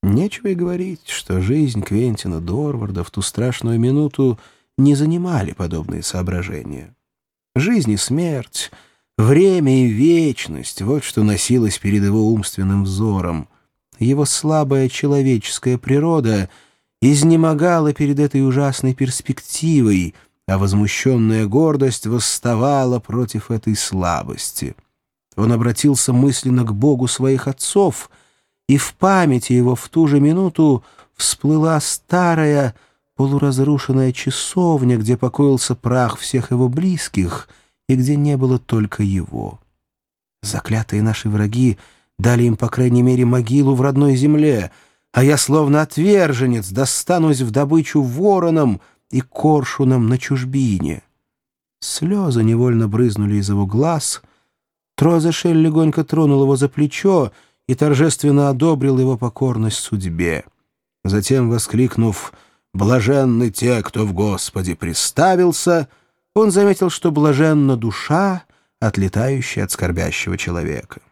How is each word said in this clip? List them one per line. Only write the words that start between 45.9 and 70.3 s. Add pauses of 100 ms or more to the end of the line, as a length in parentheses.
достанусь
в
добычу
вороном (320)
и
коршуном
на
чужбине". (760)
Слезы
невольно
брызнули
из
его
глаз. (760)
Труазешель
легонько
тронул
его
за
плечо (380)
и
торжественно
одобрил
его
покорность
судьбе. (600)
Затем,
воскликнув: (400)
"Блаженны
те,
кто
в
Господе
приставился", (440)
он
заметил,
что
блаженна
душа, (340)
отлетающая
от
скорбящего